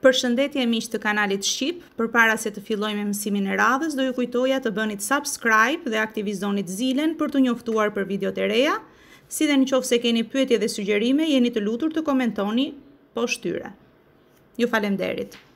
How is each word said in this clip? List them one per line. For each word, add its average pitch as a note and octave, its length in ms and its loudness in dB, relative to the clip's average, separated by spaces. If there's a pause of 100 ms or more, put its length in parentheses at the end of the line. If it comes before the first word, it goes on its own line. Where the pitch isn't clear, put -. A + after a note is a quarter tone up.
Përshëndetje, C4 640 2
miq A3+ 240 -2
të A3 80 -4
kanalit G#3 480 -2
Shqip, D#4+ 300 -4 (180)
përpara A3+ 400 4
se A3+ 160 -4
të G#3 140 -12
fillojmë G#3 320 -4
me G#3 100 -4
mësimin G3+ 400 -2
e G3 80 0
radhës, C4+ 400 2
do C4 80 0
ju C4 80 0
kujtoja B3 480 0
të A#3 160 -2
bënit G#3+ 240 -4
subscribe C4 880 0
dhe A3 80 -2
aktivizonit G3+ 720 -4
zilen C4 480 -2
për D4+ 160 -2
të C#4 140 2
njoftuar A3 480 0
për G3+ 160 -2
videot G3 260 -4
e F#3+ 140 0
reja, C4+ 240 2 (580)
si D#4 160 0
dhe C#4+ 80 4
në C4+ 140 6
qoftë B3+ 180 0
se A#3+ 140 4
keni A#3 260 2
pyetje C4 320 2
dhe G#3+ 80 0
sugjerime, G#3+ 560 2
jeni C4 240 4
të A#3 160 -2
lutur A#3+ 300 -2
të D#4+ 100 -2
komentoni B3 640 0 (500)
poshtë A#3 300 -4
tyre. - 240 -6 (920)
Ju A#3 80 2
falenderit. G3 680 -2 (180)